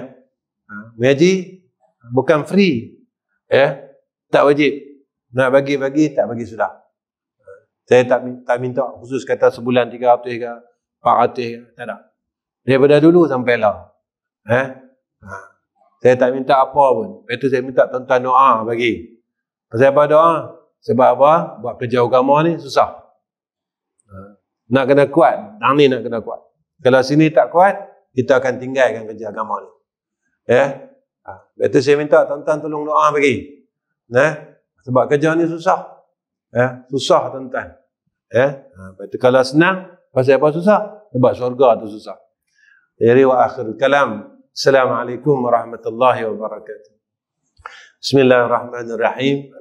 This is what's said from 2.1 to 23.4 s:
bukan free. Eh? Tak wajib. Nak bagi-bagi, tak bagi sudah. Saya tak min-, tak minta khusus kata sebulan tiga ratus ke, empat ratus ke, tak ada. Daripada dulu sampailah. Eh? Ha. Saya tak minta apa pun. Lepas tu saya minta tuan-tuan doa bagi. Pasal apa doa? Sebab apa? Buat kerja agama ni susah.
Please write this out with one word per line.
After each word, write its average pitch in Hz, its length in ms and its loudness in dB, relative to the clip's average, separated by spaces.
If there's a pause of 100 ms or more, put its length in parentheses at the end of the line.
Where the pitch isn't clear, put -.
bukan 139 320 0
free. 180 560 -2 (480)
Eh? 139 480 0 (320)
Tak 139 160 2
wajib. 147 320 2 (560)
Nak 127 240 4
bagi-bagi, 139 560 0
tak 110 160 -2
bagi 117 160 -8
sudah. 101 400 -8 (1000)
Saya 123 240 4
tak 123 160 0
min-, 123 240 -14
tak 123 160 0
minta 127 160 -6 (160)
khusus 123 320 -10
kata 123 240 0
sebulan 117 400 -2
tiga 120 240 2
ratus 120 240 -10
ke, 117 120 -10 (520)
empat 120 160 2
ratus 120 320 -2
ke, 117 80 -18 (160)
tak 120 80 -18
ada. 104 120 -12 (680)
Daripada 135 320 4
dulu 165 320 4
sampailah. 117 640 -2 (560)
Eh? 127 180 0 (540)
Ha. 95 120 -20 (680)
Saya 127 160 2
tak 127 160 0
minta 135 320 0
apa 143 200 0 (120)
pun. 101 320 -10
Lepas 120 120 -6
tu 139 120 -2
saya 127 80 0
minta 131 240 -2
tuan-tuan 127 400 -2
doa 127 400 2
bagi. 117 560 -6 (480)
Pasal 131 240 2
apa 143 160 4
doa? 160 240 4 (480)
Sebab 123 320 2
apa? 135 200 4 (280)
Buat 117 160 -10
kerja 123 240 -4
agama 127 400 2
ni 165 160 0
susah. 135 480 -4 (1040)